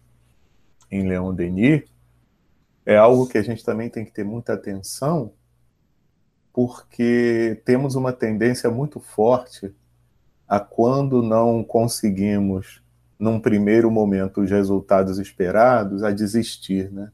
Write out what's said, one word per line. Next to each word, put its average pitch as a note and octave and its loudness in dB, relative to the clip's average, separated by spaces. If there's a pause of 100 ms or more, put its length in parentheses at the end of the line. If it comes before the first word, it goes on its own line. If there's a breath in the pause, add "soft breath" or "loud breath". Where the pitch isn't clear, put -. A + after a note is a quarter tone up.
(920)
em G2 -4
Leon F#2 -4
Denis, F#2 0 (1000)
é G#2+ 4
algo B2+ 6
que - -2
a G#2+ 0
gente A2+ -8
também A2+ -6
tem A#2 -10
que G2+ -20
ter G#2 -8
muita A2+ -8
atenção, G#2 -6 (1160)
porque A#2+ -2
temos B2+ 0
uma C3 -2
tendência A#2+ 0
muito C3 -6
forte - -2 (760)
a, G2+ 4
quando C3 0
não A2+ 2
conseguimos, G2+ -2 (360)
num A2 -2
primeiro A2 2
momento, G2+ 0
os G2 0
resultados G2 0
esperados, G2+ 0
a G#2+ -2
desistir, G2+ -4
né? G2+ -14